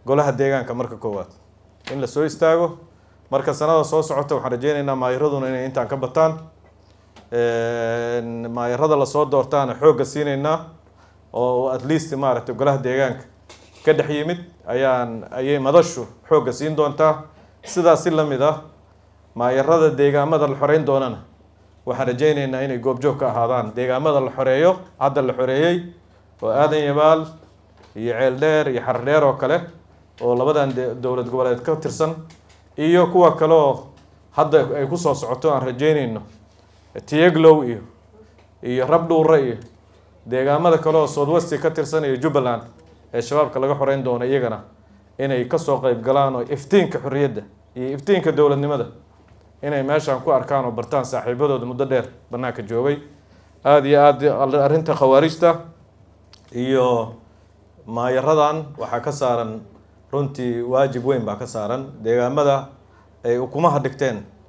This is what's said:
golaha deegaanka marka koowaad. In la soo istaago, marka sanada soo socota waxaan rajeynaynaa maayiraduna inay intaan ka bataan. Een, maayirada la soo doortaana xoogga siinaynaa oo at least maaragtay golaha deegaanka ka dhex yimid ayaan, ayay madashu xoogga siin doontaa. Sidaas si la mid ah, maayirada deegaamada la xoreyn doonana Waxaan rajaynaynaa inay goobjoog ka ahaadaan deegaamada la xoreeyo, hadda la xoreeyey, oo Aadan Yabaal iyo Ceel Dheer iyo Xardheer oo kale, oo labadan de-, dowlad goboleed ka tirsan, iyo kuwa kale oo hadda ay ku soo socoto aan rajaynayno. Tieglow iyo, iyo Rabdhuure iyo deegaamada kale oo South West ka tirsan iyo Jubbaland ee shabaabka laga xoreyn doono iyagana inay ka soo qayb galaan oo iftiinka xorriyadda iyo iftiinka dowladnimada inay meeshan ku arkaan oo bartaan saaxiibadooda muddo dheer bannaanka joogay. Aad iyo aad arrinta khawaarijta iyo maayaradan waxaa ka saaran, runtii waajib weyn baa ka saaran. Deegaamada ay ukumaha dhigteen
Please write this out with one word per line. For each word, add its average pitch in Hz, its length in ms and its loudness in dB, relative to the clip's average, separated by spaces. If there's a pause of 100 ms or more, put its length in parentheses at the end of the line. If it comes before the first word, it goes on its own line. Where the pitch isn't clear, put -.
golaha 143 260 2
deegaanka 131 420 -2
marka 117 220 -8
koowaad. 101 360 -8 (600)
In 139 100 -8
la 123 60 -4
soo 151 160 -4
istaago, 160 540 0 (540)
marka 135 220 0
sanada 151 300 2
soo 156 180 0
socota 147 340 -4
waxaan 123 160 -4
rajeynaynaa 139 440 -2
maayiraduna 131 520 -2
inay 131 180 -6
intaan 131 220 -4
ka 139 100 -6
bataan. 160 420 0 (920)
Een, 117 1200 -4
maayirada 123 460 0
la 135 80 0
soo 147 260 0
doortaana 135 440 0
xoogga 143 300 4
siinaynaa 147 600 -4 (680)
oo 123 360 0
at 127 160 -6
least 160 300 -2
maaragtay 127 400 -2
golaha 139 280 0
deegaanka 127 400 -2 (640)
ka 156 80 6
dhex 151 160 0
yimid 151 300 -4 (260)
ayaan, 123 680 -2
ayay 139 280 -2
madashu 135 480 2 (220)
xoogga 131 220 2
siin 151 240 -6
doontaa. 151 480 0 (400)
Sidaas 165 400 2
si 180 80 -2
la 156 120 2
mid 139 180 -2
ah, 151 200 0 (720)
maayirada 135 640 2
deegaamada 147 500 2
la 135 80 -4
xoreyn 147 300 0
doonana 135 320 -2 (720)
Waxaan 127 180 -4
rajaynaynaa 131 580 0
inay 131 140 -4
goobjoog 127 400 -2
ka 139 100 0
ahaadaan 117 460 -2
deegaamada 131 460 0
la 127 100 -4
xoreeyo, 135 400 2 (280)
hadda 139 220 0
la 123 120 -2
xoreeyey, 131 420 0 (640)
oo 113 80 -2
Aadan 147 360 2
Yabaal 151 360 4 (720)
iyo 113 180 -4
Ceel 127 260 0
Dheer 151 300 2
iyo 120 160 -2
Xardheer 127 380 2
oo 135 100 4
kale, 139 260 0 (640)
oo 120 160 0
labadan 139 380 0
de-, 123 260 -4
dowlad 127 280 -4
goboleed 127 360 0
ka 160 100 0
tirsan, 156 380 -4 (640)
iyo 165 300 4
kuwa 175 280 6
kale 160 180 2
oo 143 340 2 (500)
hadda 147 300 4 (100)
ay 143 100 -2
ku 170 100 -4
soo 160 180 0
socoto 127 380 -2
aan 131 120 0
rajaynayno. 127 560 0 (840)
Tieglow 156 600 6
iyo, 117 160 -6 (840)
iyo 127 220 -2
Rabdhuure 160 600 4
iyo 117 120 -4 (720)
deegaamada 147 480 2
kale 160 200 0
oo 151 100 2
South 143 220 -2
West 165 320 0
ka 160 100 0
tirsan 156 340 -4
iyo 135 120 -2
Jubbaland 123 460 -2 (500)
ee 117 80 -4
shabaabka 143 380 -2
laga 135 160 0
xoreyn 139 280 -2
doono 123 220 -2
iyagana 123 360 -2 (580)
inay 131 280 -2
ka 160 100 0
soo 139 240 -2
qayb 120 220 0
galaan 135 320 2
oo 120 140 -4
iftiinka 151 500 0
xorriyadda 131 420 -4 (340)
iyo 131 220 -6
iftiinka 170 340 0
dowladnimada 143 540 2 (760)
inay 143 200 -2
meeshan 143 400 -2
ku 156 80 0
arkaan 131 340 0
oo 120 60 -4
bartaan 120 340 -4
saaxiibadooda 123 600 -2
muddo 127 200 -4
dheer 123 200 0 (260)
bannaanka 123 320 -8
joogay. 120 340 -2 (680)
Aad 143 200 6
iyo 143 160 4
aad 135 540 4
arrinta 151 400 2
khawaarijta 156 600 4 (1000)
iyo 123 580 0 (720)
maayaradan 143 800 0 (120)
waxaa 117 240 -6
ka 147 100 -6
saaran, 117 500 -4 (500)
runtii 131 500 -4
waajib 127 440 -2
weyn 127 200 0
baa 104 100 -6
ka 127 120 -10
saaran. 117 380 -6 (180)
Deegaamada 131 640 0 (580)
ay 120 120 0
ukumaha 143 420 0
dhigteen 127 440 -4 (260)